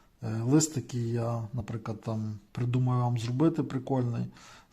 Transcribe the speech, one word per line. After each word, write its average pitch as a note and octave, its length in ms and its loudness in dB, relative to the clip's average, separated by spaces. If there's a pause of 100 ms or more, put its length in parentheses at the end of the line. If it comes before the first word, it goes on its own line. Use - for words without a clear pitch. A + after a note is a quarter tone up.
(220)
е, A2+ 200 -2
лист, C#3+ 340 4
який A#2+ 320 -2
я, A#2 440 -2
наприклад, A2+ 480 -6
там G#2+ 380 -4 (140)
придумаю B2 480 2
вам A#2+ 180 2
зробити, C#3+ 440 2
прикольний. B2 640 -2 (460)